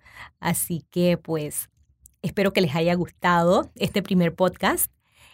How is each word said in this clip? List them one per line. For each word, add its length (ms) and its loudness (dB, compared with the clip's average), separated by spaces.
Así 520 -4
que, 260 2
pues, 540 -8
espero 320 -2
que 80 2
les 140 0
haya 180 2
gustado 800 2
este 300 -4
primer 320 0
podcast. 560 0